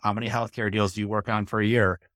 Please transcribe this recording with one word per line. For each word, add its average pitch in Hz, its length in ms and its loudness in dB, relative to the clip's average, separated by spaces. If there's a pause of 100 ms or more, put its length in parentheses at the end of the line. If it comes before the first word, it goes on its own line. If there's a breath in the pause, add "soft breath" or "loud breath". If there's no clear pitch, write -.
How 104 120 0
many 113 140 -4
healthcare 113 440 -2
deals 104 220 2
do 107 60 -6
you 104 80 -2
work 104 200 -2
on 107 160 0
for 110 160 -2
a 104 60 2
year? 107 340 4 (160 soft breath)